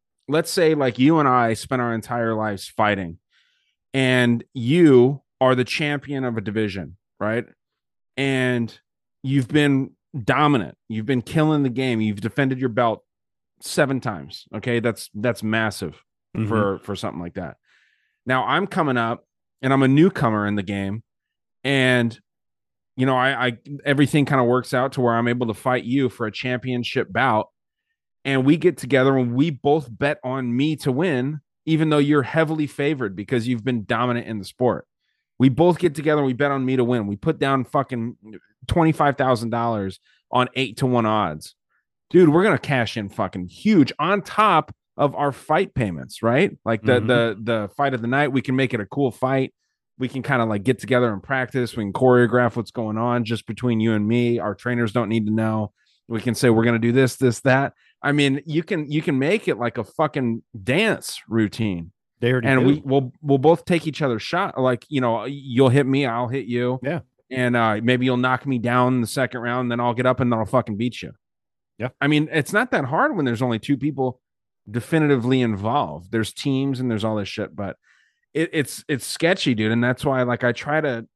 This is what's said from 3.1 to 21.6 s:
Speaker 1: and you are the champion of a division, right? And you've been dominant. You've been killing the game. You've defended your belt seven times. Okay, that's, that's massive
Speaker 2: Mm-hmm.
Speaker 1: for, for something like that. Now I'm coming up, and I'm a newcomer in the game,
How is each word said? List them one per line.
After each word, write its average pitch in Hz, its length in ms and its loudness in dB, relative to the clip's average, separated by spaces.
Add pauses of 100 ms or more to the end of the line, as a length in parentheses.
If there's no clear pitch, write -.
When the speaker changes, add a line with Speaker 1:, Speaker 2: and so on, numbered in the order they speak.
Speaker 1:
and 127 500 2 (100)
you 135 680 6 (180)
are 131 140 4
the 127 120 2
champion 143 580 -6
of 117 140 -4
a 110 40 -6
division, 98 560 -4 (220)
right? 107 260 -2 (720)
And 127 580 0 (460)
you've 135 280 0
been 139 420 2 (320)
dominant. 131 520 2 (120)
You've 110 180 -6
been 127 160 0
killing 156 400 0
the 131 80 2
game. 120 320 -2
You've 104 200 -2
defended 131 380 -2
your 131 100 0
belt 113 340 -2 (580)
seven 135 380 0
times. 85 460 -10 (100)
Okay, 120 240 -2
that's, 107 340 -4
that's 110 300 -4
massive 107 580 -4 (340)
Speaker 2:
Mm-hmm. 110 140 -2
Speaker 1:
for, 104 300 0
for 101 160 -10
something 92 260 -8
like 87 140 -12
that. 87 220 -10 (680)
Now 127 200 0
I'm 160 200 0
coming 156 320 -2
up, 117 300 -4 (340)
and 131 100 0
I'm 135 120 4
a 131 40 4
newcomer 131 600 4
in 104 80 -2
the 101 80 -4
game, 98 400 -6 (600)